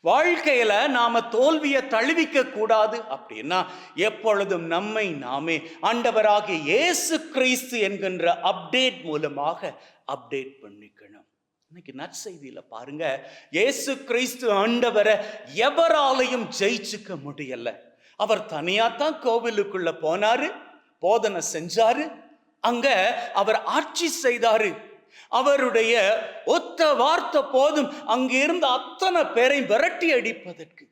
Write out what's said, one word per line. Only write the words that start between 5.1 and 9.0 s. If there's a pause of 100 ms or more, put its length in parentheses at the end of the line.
நாமே (260)
ஆண்டவராகிய
இயேசு (120)
கிறிஸ்து
என்கின்ற (100)
அப்டேட்